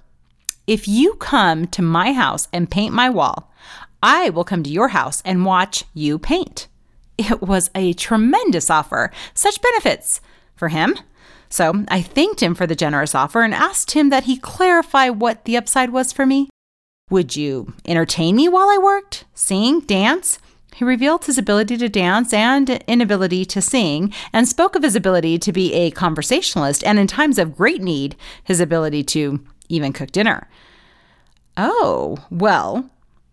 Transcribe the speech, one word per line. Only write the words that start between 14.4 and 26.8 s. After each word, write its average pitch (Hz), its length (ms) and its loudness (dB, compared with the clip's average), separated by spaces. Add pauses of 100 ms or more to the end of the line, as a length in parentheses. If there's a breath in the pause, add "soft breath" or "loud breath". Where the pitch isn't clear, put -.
what 233 360 -2
the 233 100 -2
upside 240 360 0
was 254 200 -2
for 269 140 -2
me. 269 240 2 (600)
"Would 175 280 0
you 135 360 -6 (140)
entertain 170 480 0
me 302 140 4
while 370 200 4
I 403 80 4
worked? 392 460 0 (100)
Sing? 233 460 0
Dance?" 220 600 0 (360 soft breath)
He - 80 -6
revealed 254 420 2
his 277 120 -2
ability 214 400 0
to 233 120 -2
dance 202 440 0
and 254 360 2 (160)
inability 190 600 0
to 190 160 -4
sing, 190 520 0 (180 loud breath)
and 233 160 2
spoke 349 280 0
of 294 80 0
his 226 120 2
ability 170 440 0
to 208 140 -4
be 185 200 0
a 170 160 2
conversationalist 156 920 -2